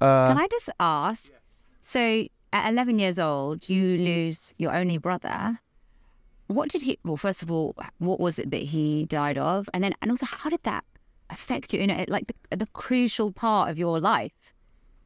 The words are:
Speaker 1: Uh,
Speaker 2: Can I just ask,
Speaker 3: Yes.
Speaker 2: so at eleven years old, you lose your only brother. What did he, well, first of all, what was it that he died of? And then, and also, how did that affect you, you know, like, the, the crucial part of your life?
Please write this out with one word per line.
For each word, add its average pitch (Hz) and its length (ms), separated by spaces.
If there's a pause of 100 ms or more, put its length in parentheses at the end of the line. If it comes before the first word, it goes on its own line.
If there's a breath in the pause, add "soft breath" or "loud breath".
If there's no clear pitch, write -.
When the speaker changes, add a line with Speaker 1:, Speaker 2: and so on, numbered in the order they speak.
Speaker 1:
Uh, 135 280
Speaker 2:
Can 131 100
I 349 80
just 466 220 (100)
ask, 165 520
Speaker 3:
Yes. 127 100 (400)
Speaker 2:
so 226 460 (260)
at 202 180
eleven 240 260
years 185 220
old, 147 500
you 185 280
lose 170 600
your 165 160
only 175 240
brother. 180 640 (880)
What 285 220
did 320 120
he, 262 220
well, 160 140
first 196 260
of 165 80
all, 160 240 (240)
what 175 200
was 170 200
it - 100
that 139 140
he 151 420
died 143 320
of? 175 360
And 185 100
then, 196 180
and 214 80
also, 247 160
how - 240
did 330 140
that - 220 (440)
affect - 420
you, - 100
you 196 60
know, 190 200
like, - 180 (240)
the, - 80
the 214 100
crucial 240 640
part 214 380
of 156 80
your 165 220
life? 165 320 (760)